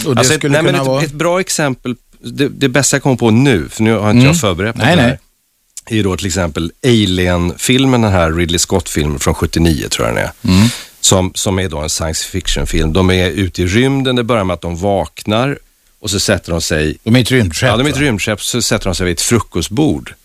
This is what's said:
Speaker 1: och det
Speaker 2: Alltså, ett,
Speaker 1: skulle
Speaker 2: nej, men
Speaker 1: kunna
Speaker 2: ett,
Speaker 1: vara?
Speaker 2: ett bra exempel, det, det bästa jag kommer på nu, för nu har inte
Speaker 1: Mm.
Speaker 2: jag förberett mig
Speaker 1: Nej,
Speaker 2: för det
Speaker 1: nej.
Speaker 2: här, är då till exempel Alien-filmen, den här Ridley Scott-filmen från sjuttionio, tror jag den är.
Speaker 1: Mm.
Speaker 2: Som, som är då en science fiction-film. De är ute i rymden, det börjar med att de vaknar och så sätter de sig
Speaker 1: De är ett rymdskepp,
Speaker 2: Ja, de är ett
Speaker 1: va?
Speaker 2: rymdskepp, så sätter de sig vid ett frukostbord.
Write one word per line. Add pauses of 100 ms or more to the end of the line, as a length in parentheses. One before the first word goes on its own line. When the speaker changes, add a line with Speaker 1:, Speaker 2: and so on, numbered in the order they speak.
Speaker 1:
och
det
Speaker 2:
Alltså,
ett,
Speaker 1:
skulle
Speaker 2:
nej,
men
Speaker 1:
kunna
Speaker 2:
ett,
Speaker 1:
vara?
Speaker 2:
ett
bra
exempel, (280)
det,
det
bästa
jag
kommer
på
nu,
för
nu
har
inte
Speaker 1:
Mm.
Speaker 2:
jag
förberett
mig
Speaker 1:
Nej,
Speaker 2:
för
det
Speaker 1:
nej. (720)
Speaker 2:
här,
är
då
till
exempel (120)
Alien-filmen,
den
här
Ridley
Scott-filmen
från
sjuttionio,
tror
jag
den
är. (240)
Speaker 1:
Mm. (320)
Speaker 2:
Som,
som
är
då
en
science
fiction-film.
De
är
ute
i
rymden,
det
börjar
med
att
de
vaknar (420)
och
så
sätter
de
sig
Speaker 1:
De
är
ett
rymdskepp,
Speaker 2:
Ja,
de
är
ett
Speaker 1:
va?
Speaker 2:
rymdskepp,
så
sätter
de
sig
vid
ett
frukostbord. (100)